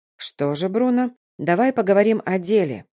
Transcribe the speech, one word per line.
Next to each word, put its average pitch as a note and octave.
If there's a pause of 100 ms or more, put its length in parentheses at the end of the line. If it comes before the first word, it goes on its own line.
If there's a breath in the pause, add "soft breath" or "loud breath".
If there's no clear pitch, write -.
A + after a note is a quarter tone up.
(160)
«Что -
же, E3+
Бруно, B3 (240)
давай F#3
поговорим G#3
о F#3
деле. E3+ (140)